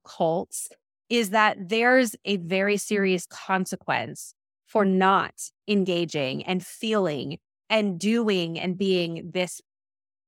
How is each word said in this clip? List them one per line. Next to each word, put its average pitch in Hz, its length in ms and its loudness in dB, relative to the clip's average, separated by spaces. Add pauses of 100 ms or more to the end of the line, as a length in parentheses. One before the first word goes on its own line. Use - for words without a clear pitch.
cults, - 600 -2 (420)
is 233 200 0
that 214 280 4 (120)
there's 240 460 4 (100)
a 202 120 0
very 190 400 0
serious 190 500 0
consequence 156 1040 -4 (320)
for 220 180 2
not 190 500 4 (340)
engaging 170 760 0
and 180 200 -4
feeling 170 720 -2 (320)
and 208 300 0
doing 196 600 0
and 180 180 -4
being 175 560 0
this 180 280 -4 (680)